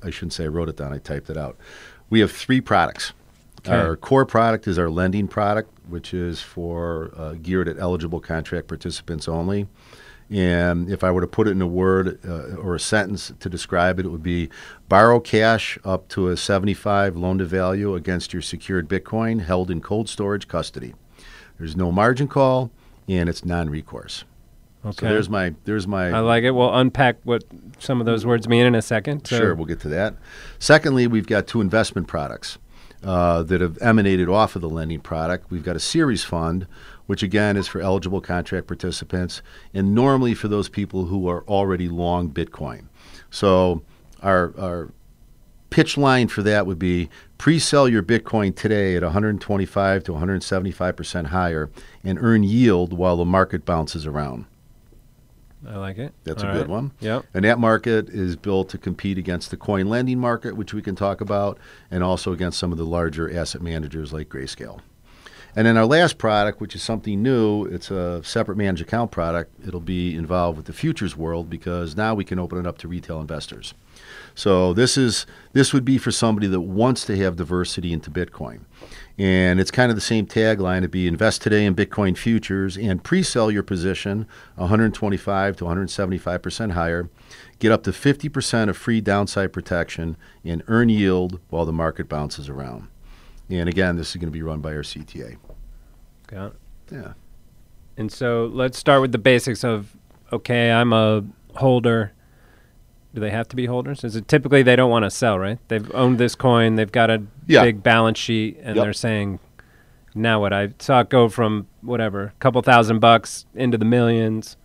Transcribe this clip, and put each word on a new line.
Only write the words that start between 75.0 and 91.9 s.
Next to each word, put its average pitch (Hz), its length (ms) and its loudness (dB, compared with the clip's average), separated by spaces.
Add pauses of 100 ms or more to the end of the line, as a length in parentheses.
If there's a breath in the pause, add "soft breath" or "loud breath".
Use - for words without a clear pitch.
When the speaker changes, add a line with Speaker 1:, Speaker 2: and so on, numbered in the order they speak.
Speaker 1:
this 135 220 4
would 131 100 4
be 131 140 2
for 110 140 -2
somebody 107 340 0
that 95 140 0
wants 104 460 0
to 104 120 -2
have 95 180 0
diversity 87 560 -4
into 78 200 -6
Bitcoin. 76 480 -8 (580 loud breath)
And 92 420 4
it's 92 120 0
kind 123 180 4
of 110 60 0
the 101 40 -4
same 110 240 0
tagline. 101 540 0
It'd 90 140 -2
be 90 160 0
invest 98 340 0
today 104 240 2
in 95 80 2
Bitcoin 98 420 0
futures 98 600 -2
and 98 240 -2
pre-sell 123 480 0
your 101 140 0
position 98 640 -4 (300 loud breath)
a 90 120 -2
hundred 107 260 4
twenty-five 98 600 -2
to - 100 -8
one 85 100 -2
hundred 95 140 -4
seventy-five 90 500 -4
percent 101 320 -6
higher. 85 380 -2 (480 loud breath)
Get 110 120 2
up 110 120 4
to 95 100 -2
fifty 139 380 0
percent 113 400 -2
of 87 80 -4
free 113 240 0
downside 98 500 0
protection 82 640 -6 (260 soft breath)
and 82 260 -6
earn 117 200 4
yield 92 500 2 (120)
while 82 160 -2
the 80 60 -4
market 80 360 -4